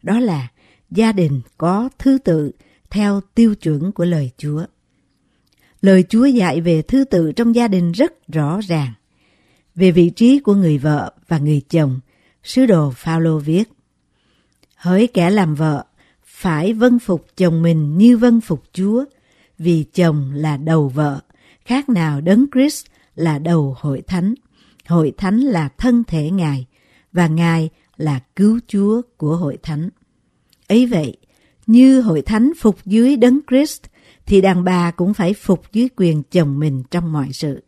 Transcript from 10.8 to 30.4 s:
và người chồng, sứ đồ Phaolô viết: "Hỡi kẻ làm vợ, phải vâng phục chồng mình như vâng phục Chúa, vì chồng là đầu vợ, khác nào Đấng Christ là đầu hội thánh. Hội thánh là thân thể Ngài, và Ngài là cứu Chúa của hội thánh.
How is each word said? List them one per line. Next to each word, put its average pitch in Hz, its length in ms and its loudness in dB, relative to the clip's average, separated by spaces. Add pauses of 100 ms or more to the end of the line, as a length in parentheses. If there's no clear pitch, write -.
và 170 100 -2
người 147 320 0
chồng, 139 300 0 (440)
sứ 262 220 0
đồ 160 300 2
Phaolô 165 440 -2
viết: 160 300 -2 (1040)
"Hỡi 190 320 0
kẻ 180 220 0
làm 185 260 0
vợ, 151 300 -2 (400)
phải 175 480 -4
vâng 240 260 0
phục - 280 -6 (100)
chồng 165 240 0
mình 156 360 -2
như 233 200 6
vâng 233 240 2
phục 151 220 -8 (100)
Chúa, 208 320 -4 (520)
vì 165 260 -2
chồng 151 500 -2
là 147 240 -6
đầu 156 320 -2
vợ, 143 300 -4 (460)
khác 269 240 -4
nào 160 320 -2
Đấng 202 320 2
Christ 277 320 -2 (300)
là 156 240 -2
đầu 151 400 -2
hội 139 280 -6
thánh. 185 260 -4 (540)
Hội 160 300 0
thánh 202 220 -2
là 180 380 -2
thân 240 260 0
thể 156 280 -4
Ngài, 147 340 -4 (460)
và 170 160 0
Ngài 165 420 0 (280)
là 143 220 -4 (160)
cứu 214 320 2
Chúa 208 340 -2 (160)
của 156 200 -4
hội 185 260 -6
thánh. 156 260 -8 (800)